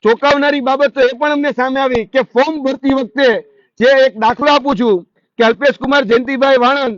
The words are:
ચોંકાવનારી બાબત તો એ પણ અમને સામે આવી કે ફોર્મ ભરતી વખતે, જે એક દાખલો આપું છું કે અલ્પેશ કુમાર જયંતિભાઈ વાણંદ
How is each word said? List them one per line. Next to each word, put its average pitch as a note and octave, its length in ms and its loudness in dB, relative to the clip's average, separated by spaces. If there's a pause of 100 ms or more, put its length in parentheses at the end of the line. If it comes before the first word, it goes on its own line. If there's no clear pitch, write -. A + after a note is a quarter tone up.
ચોંકાવનારી C#4+ 640 0
બાબત C4+ 260 0
તો C#4 80 -2
એ B3+ 180 0
પણ D4 120 -2
અમને C#4+ 220 -2
સામે C4 260 -4
આવી B3 340 -2
કે C4 100 0
ફોર્મ D4 400 -2
ભરતી C4+ 360 -2
વખતે, C4 300 0 (500)
જે A#3 100 4 (160)
એક C4 140 0
દાખલો A#3 320 0
આપું C#4 260 0
છું G3+ 280 0 (340)
કે A#3 60 4
અલ્પેશ A#3 320 0
કુમાર C#4 320 0
જયંતિભાઈ B3+ 560 2
વાણંદ C4 320 -2